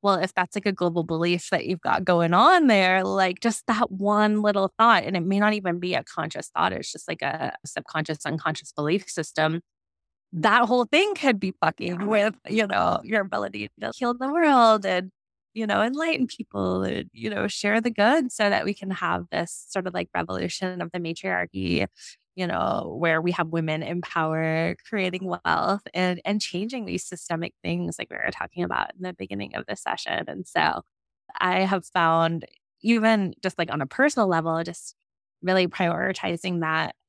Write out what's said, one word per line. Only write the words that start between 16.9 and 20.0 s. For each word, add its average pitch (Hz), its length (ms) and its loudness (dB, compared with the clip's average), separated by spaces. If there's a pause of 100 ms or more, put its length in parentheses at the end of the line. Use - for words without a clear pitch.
you 113 180 -8
know, 208 180 -2
share 214 340 0
the 233 80 -2
good 247 420 2
so 208 180 0
that 196 140 2
we 202 100 -4
can 190 180 -8
have 175 400 -4
this - 360 -6
sort 180 200 -6
of, 180 60 -8
like, 180 200 -4